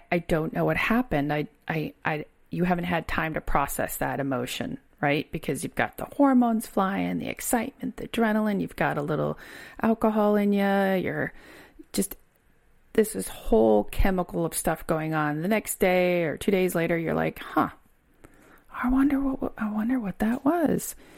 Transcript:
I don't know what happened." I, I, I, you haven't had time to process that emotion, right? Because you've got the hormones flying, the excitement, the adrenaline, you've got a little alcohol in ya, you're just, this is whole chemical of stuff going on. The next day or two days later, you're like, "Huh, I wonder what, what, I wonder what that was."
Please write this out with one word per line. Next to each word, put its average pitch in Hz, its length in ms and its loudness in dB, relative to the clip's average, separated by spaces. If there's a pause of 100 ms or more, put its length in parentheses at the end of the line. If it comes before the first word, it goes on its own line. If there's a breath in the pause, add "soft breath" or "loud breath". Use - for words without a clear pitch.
(120)
I 175 80 0
don't 160 340 -2
know 170 120 0
what 156 100 2
happened." 156 560 0
I, 151 160 -2 (220)
I, 156 240 -4 (100)
I, 151 220 -4 (240)
you 165 160 -2
haven't 175 180 0
had 175 240 -2
time 160 280 -2
to 175 60 -6
process - 560 0
that 135 220 -2
emotion, 135 580 -4 (220)
right? 147 320 0
Because 151 320 -4
you've 131 120 -10
got 117 200 -2
the - 100 -8 (120)
hormones 247 500 4
flying, 180 520 0
the - 100 -6
excitement, - 680 -4
the - 140 -10
adrenaline, 214 500 0
you've 160 160 -6
got 147 220 0
a 147 40 -2
little 147 360 -2 (440 loud breath)
alcohol 220 540 4
in 202 160 4
ya, 196 440 2
you're 151 360 -2 (600 loud breath)
just, - 240 -2 (760)
this 208 220 2
is 190 140 -6
whole 220 560 4
chemical 185 600 0
of 160 80 -6
stuff - 320 -4
going 156 280 -2
on. 151 280 -2
The 170 60 -4
next 214 320 -2
day 180 440 4
or 156 120 -2
two - 160 2
days 185 240 4
later, 170 220 0
you're 160 160 -2
like, 160 260 -2
"Huh, - 300 -2 (1120 soft breath)
I 247 80 0
wonder 269 300 4
what, 269 220 -2
what, - 160 -4
I 214 140 -4
wonder 226 280 -2
what 196 200 -6
that 226 260 0
was." 302 500 0 (220 loud breath)